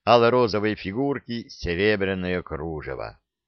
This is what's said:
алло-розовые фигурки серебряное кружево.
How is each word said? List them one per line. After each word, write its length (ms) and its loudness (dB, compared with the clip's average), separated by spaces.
алло-розовые 680 4
фигурки 760 -6
серебряное 920 -2
кружево. 760 -10